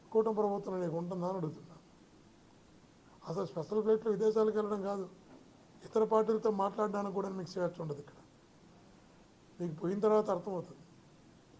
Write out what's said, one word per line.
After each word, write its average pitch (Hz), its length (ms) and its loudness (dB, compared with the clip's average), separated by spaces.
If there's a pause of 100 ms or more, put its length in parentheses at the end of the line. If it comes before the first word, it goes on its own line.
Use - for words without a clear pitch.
(120)
కూటమి 220 240 2
ప్రభుత్వంలో 202 500 0
నీకు 165 120 -2
ఉంటుందా 175 300 -4
అని 190 100 -2
అడుగుతున్నా. - 380 -6 (1500)
అసలు 180 160 -2
స్పెషల్ 170 380 -2
ఫ్లైట్లో 220 280 4
విదేశాలకు 214 440 4
వెళ్ళడం 208 260 -2
కాదు, 196 280 -4 (760)
ఇతర 220 180 2
పార్టీలతో 220 480 4
మాట్లాడడానికి 202 600 0
కూడా 196 160 -2
మీకు 190 200 -8
స్వేచ్ఛ 175 320 -2
ఉండదు. 147 180 -6
ఇక్కడ - 200 -20 (1400)
మీకు 170 160 -4
పోయిన 190 240 -2
తర్వాత 214 300 4
అర్థమవుతుంది 180 540 -6 (760)